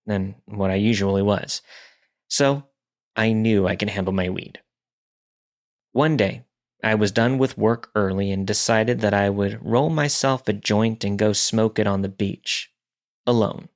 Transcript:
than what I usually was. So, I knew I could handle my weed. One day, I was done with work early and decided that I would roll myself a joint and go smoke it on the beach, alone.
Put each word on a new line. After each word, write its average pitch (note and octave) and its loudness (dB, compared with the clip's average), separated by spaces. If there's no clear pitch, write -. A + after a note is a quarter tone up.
than G2 -4
what G2 -2
I F#2+ 0
usually G2 2
was. - -2
So, C#3+ 0
I A2 2
knew A2 2
I F#2 0
could G#2 -4
handle F#2+ -4
my F#2 -2
weed. - -12
One D3+ 2
day, G#2 0
I A2 0
was G#2 2
done A#2+ 2
with C3 -2
work A2+ 0
early G2 0
and F#2+ -2
decided A2 0
that G#2 2
I G2+ 2
would G2+ -2
roll C3 0
myself C#3+ -2
a G#2 -2
joint A2 -2
and G2+ -2
go G#2+ 2
smoke A2 0
it G#2+ 0
on G2 0
the G2 -2
beach, - -6
alone. A#2 0